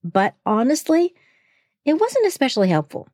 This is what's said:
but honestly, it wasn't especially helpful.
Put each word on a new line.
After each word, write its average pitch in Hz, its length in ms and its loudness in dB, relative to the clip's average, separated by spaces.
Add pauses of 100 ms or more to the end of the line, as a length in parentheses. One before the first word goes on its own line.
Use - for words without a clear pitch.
but 196 300 0 (120)
honestly, 302 680 0 (720)
it 302 100 2
wasn't 440 320 0
especially 247 420 0
helpful. 156 460 -2